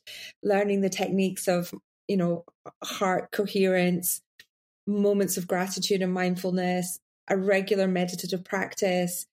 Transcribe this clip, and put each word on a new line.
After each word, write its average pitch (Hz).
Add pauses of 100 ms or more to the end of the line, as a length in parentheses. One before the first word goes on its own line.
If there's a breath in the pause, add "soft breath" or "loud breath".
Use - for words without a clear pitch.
(420 loud breath)
learning 202
the 185
techniques 190
of, 175 (340)
you 202
know, 170 (400)
heart -
coherence, 185 (640)
moments 202
of 175
gratitude 185
and 185
mindfulness, 180 (300)
a 196
regular 190
meditative 180
practice, 180